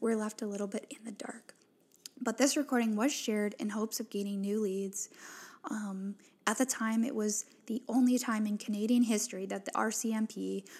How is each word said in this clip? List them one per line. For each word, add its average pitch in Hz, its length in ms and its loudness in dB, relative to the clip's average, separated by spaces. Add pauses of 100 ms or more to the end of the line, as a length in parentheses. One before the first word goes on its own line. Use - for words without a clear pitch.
we're 226 140 2
left 214 260 -4
a 214 60 -4
little 202 180 -4
bit 202 240 -6
in - 160 -16
the 226 60 -10
dark. - 420 -14 (640)
But 226 200 -2
this 277 180 6
recording 240 380 2
was 247 180 2
shared 208 460 -2
in 214 100 -2
hopes 214 300 -4
of 220 100 -8
gaining 202 320 -2
new 202 180 0
leads. 196 500 -2 (600)
Um, 196 460 -4 (320)
at 214 100 2
the 262 80 6
time, 226 380 2
it - 100 0
was 214 320 0 (220)
the - 200 -4
only 247 300 6
time 220 300 0
in 208 100 0
Canadian 220 460 4
history 208 420 0
that 196 200 -4
the - 120 -4
R 220 140 2
C 220 200 -2
M 220 140 0
P 196 400 -4 (140)